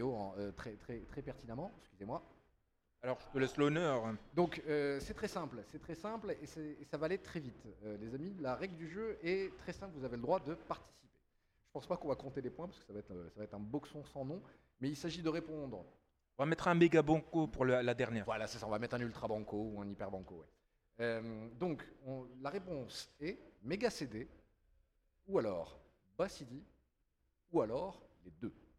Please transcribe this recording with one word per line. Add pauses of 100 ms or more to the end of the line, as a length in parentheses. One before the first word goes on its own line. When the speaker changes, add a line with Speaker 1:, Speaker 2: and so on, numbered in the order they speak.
Speaker 1:
O
en,
euh,
très,
très,
très
pertinemment,
excusez-moi. (800)
Speaker 2:
Alors,
je
te
laisse
l'honneur. (320)
Speaker 1:
Donc,
euh,
c'est
très
simple,
c'est
très
simple
et,
c'est,
et
ça
va
aller
très
vite. (220)
Euh,
les
amis,
la
règle
du
jeu
est
très
simple,
vous
avez
le
droit
de
participer. (600)
Je
pense
pas
qu'on
va
compter
les
points
parce
que
ça
va
être,
euh,
ça
va
être
un
boxon
sans
nom, (380)
mais
il
s'agit
de
répondre. (540)
Speaker 2:
On
va
mettre
un
méga
banco
pour
le,
la
dernière.
Speaker 1:
Voilà,
c'est
ça,
on
va
mettre
un
ultra
banco (180)
ou
un
hyper
banco,
ouais. (540)
Euh, (120)
donc, (200)
on, (160)
la
réponse (120)
est (240)
Mega
C
D, (1040)
ou
alors (380)
Bass
C
D, (920)
ou
alors (220)
les (100)
deux. (260)